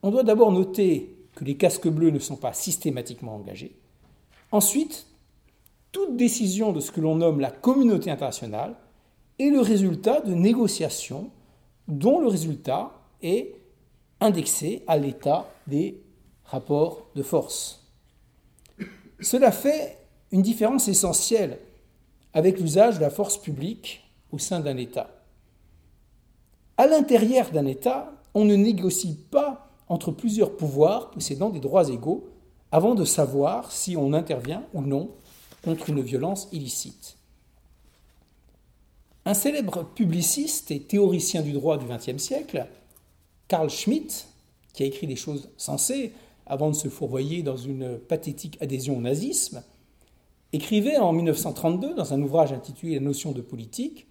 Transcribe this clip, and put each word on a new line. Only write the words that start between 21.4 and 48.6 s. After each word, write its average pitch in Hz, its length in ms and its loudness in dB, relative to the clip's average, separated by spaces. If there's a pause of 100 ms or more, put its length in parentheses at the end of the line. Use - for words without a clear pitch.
avec 185 260 4
l'usage 185 360 4
de 156 60 -2
la 147 80 2
force - 280 -4
publique - 720 -10 (220)
au 147 80 -8
sein 180 200 -4
d'un 143 180 -4
État. - 460 -8 (1500)
À 269 100 6
l'intérieur 254 640 4
d'un 151 140 0
État, 262 480 -4 (200)
on 208 120 4
ne 208 100 8
négocie 190 640 2 (100)
pas 285 400 0 (180)
entre 175 240 -2
plusieurs 208 440 0
pouvoirs 151 560 2
possédant 151 380 -4
des 175 100 -6
droits 143 300 4
égaux 127 400 -4 (420)
avant 202 240 4
de 185 100 2
savoir 143 680 0
si - 240 -6
on 143 180 0
intervient 156 600 -4
ou 165 80 -6
non 139 300 -2 (520)
contre 165 260 -4
une 143 120 -2
violence 135 500 -4
illicite. - 680 -10 (2000)
Un 202 100 0
célèbre 220 500 -2
publiciste 180 840 -2
et 143 100 -6
théoricien 185 600 2
du 147 100 -4
droit 143 240 0
du 127 80 -8
vingtième 123 340 -8
siècle, 262 480 -6 (800)
Carl 160 220 0
Schmitt, - 580 -4 (460)
qui 135 100 -4
a - 20 0
écrit 139 220 -6
des 131 80 -6
choses 143 400 -10
sensées 247 560 -4 (340)
avant 139 240 -2
de 147 60 0
se 143 140 -4
fourvoyer 139 520 -6
dans 139 140 -4
une 127 420 -8
pathétique - 640 -8